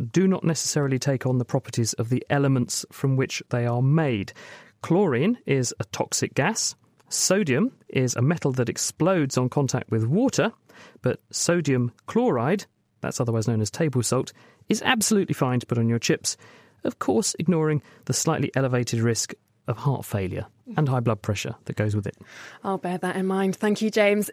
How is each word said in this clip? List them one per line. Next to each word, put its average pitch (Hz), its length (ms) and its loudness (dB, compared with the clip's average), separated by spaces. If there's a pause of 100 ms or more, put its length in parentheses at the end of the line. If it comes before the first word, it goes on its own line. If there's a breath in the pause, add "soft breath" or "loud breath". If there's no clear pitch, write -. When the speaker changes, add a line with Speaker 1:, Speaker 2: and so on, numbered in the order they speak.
(120)
Speaker 1:
do 190 160 4
not 185 160 0
necessarily 143 560 0
take 135 260 -2
on 127 140 2
the 120 60 -2
properties - 480 -2
of 117 160 -4
the 123 200 0
elements 135 640 0
from 135 240 0
which - 340 -2
they 120 160 0
are 120 160 0
made. 135 520 2 (500 loud breath)
Chlorine 175 640 2
is 135 320 0
a - 60 -4
toxic - 500 -4
gas. 180 400 0 (340)
Sodium 190 640 2 (160)
is 127 300 0
a 120 40 0
metal 151 300 2
that 127 160 0
explodes 156 720 0
on 127 100 2
contact 127 420 -2
with 113 160 0
water, 196 460 2 (500 loud breath)
but - 200 -2 (100)
sodium 139 580 2 (160)
chloride, 190 600 0 (340)
that's - 220 -6
otherwise 113 260 0
known 113 140 2
as 107 100 -2
table 131 320 0
salt, - 300 -2 (340 soft breath)
is 214 140 0
absolutely 208 520 2
fine 127 280 2
to - 40 -14
put 120 120 -2
on 113 100 2
your 117 120 2
chips, - 360 0 (480 loud breath)
of - 160 -2
course - 400 0
ignoring 156 420 2 (240 loud breath)
the 131 80 -2
slightly 143 420 0
elevated 123 440 0
risk 113 340 0 (360)
of - 80 -4
heart 135 260 -2
failure 95 440 -4 (280)
and 151 140 2
high 127 100 0
blood 117 220 0
pressure - 420 -4
that - 140 -8
goes 107 180 0
with 104 120 -2
it." - 100 -8 (440 loud breath)
Speaker 2:
I'll 196 160 -2
bear 180 200 -6
that 180 180 -4
in 190 100 -2
mind. 190 300 0
Thank 208 260 0
you, 220 80 0
James. 208 440 2